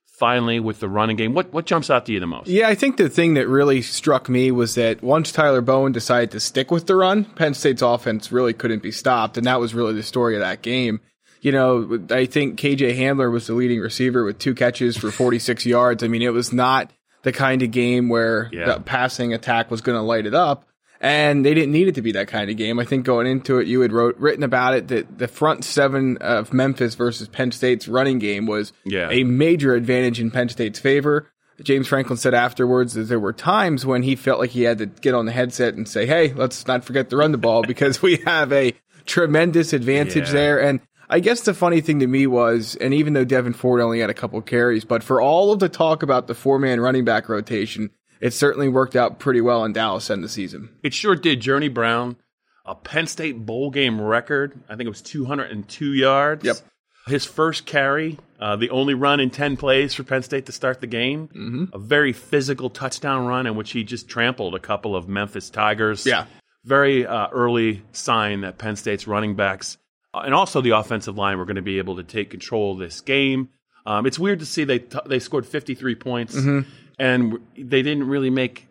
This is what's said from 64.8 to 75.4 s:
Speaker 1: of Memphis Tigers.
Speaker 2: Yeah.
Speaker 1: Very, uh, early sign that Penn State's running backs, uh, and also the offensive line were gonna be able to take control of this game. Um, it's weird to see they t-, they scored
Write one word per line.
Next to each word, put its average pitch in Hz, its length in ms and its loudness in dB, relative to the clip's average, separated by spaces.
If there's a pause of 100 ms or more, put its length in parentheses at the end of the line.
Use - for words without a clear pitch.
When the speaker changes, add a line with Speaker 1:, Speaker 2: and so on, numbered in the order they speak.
Speaker 1:
of 87 140 -6
Memphis 98 400 -6
Tigers. 107 560 -2
Speaker 2:
Yeah. 113 200 0 (380)
Speaker 1:
Very, 135 440 2
uh, 104 240 -4
early 117 500 0 (100)
sign 104 500 -2
that 92 180 -10
Penn 107 160 -6
State's 101 320 -6
running 104 280 -2
backs, 95 440 -4 (340)
uh, - 120 -8
and 139 100 2
also 175 260 2
the 123 160 0
offensive 107 400 -6
line 98 220 -2
were 90 60 -6
gonna 98 180 -6
be 95 160 -4
able 92 160 -6
to 90 80 -12
take 101 260 -8
control 101 440 -4
of 92 40 -8
this 90 240 -12
game. 135 480 -2 (380)
Um, 107 180 -2
it's 139 140 -2
weird 190 220 -2
to 156 40 -12
see 156 180 -4
they 135 140 0
t-, 123 300 -10
they 131 100 -2
scored 123 300 -4